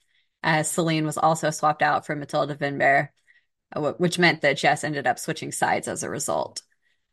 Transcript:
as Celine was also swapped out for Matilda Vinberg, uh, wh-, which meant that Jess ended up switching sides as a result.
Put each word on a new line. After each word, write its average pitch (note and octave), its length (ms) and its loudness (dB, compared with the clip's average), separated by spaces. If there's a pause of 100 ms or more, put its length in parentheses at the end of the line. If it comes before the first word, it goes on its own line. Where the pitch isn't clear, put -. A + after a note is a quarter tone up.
(440)
as D#3 260 2
Celine D#3+ 360 0
was D3+ 120 -4
also D#3+ 340 2
swapped D3+ 300 0
out D3 240 2
for D3+ 100 -4
Matilda C#3+ 400 -2
Vinberg, C#3 540 2 (640)
uh, D3 60 -6 (140)
wh-, - 60 -10
which F3 200 0
meant E3 220 4
that C#3+ 160 2
Jess D3 260 2
ended C#3+ 240 -4
up A#2+ 120 0
switching C#3+ 340 -8
sides - 340 0
as G2+ 160 -6
a - 60 -6
result. - 540 -4 (500)